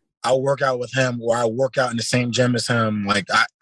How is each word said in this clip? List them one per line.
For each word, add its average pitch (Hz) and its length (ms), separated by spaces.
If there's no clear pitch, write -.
I 120 100
work 135 280
out 131 180
with 120 140
him, 127 280
or 117 140
I 120 100
work 120 340
out 123 100
in 117 80
the 113 60
same 123 280
gym 123 240
as 117 120
him. 107 380
Like, 101 280
I, 110 120